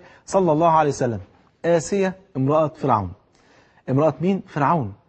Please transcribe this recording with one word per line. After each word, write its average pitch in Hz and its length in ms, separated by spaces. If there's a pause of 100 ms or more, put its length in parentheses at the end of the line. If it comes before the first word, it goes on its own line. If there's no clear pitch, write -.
(260)
صلى 185 260
الله 160 180
عليه 160 200
وسلم. 120 300 (440)
آسية 185 500 (220)
امرأة 147 320
فرعون. 107 440 (800)
امرأة 147 300
مين؟ 185 260
فرعون. 139 460 (160)